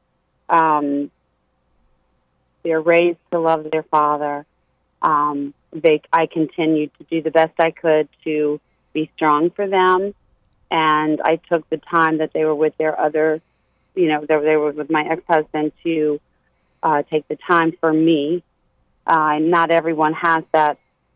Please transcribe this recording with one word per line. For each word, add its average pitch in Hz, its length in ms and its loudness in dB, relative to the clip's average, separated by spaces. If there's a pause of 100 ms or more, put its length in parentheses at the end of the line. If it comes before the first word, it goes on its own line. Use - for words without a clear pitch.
(480)
Um, 147 640 0 (1500)
they're 160 160 0
raised 170 400 2 (100)
to 175 80 -2
love 160 320 0
their 156 140 -4
father. 147 600 -2 (560)
Um, 147 540 -2 (180)
they, 156 300 0 (100)
I 165 140 0
continued 156 720 -4
to - 60 -20
do 165 180 -6
the 156 80 -4
best 160 300 2
I 165 100 2
could 156 380 0 (160)
to 151 360 -2 (320)
be 156 220 -6
strong 156 360 2
for 202 180 -6
them, 190 440 2 (600)
and 156 520 0
I 160 120 2
took 165 340 -4
the 160 60 -4
time 160 420 0
that 156 140 -4
they 156 120 -2
were 156 120 0
with 156 200 0
their 156 220 -2
other, 156 420 0 (540)
you 180 140 0
know, 151 140 -2
that 151 200 0
they 156 140 2
were 151 160 0
with 147 180 -8
my 156 180 0
ex-husband 156 640 -2 (140)
to, 151 360 -2 (640)
uh, 147 220 0
take 156 240 -4
the 151 180 -8
time 165 320 2
for 165 140 0
me. 160 500 0 (640)
Uh, 156 320 2
not 165 320 2
everyone 160 440 0
has 165 360 0
that 151 280 2 (380)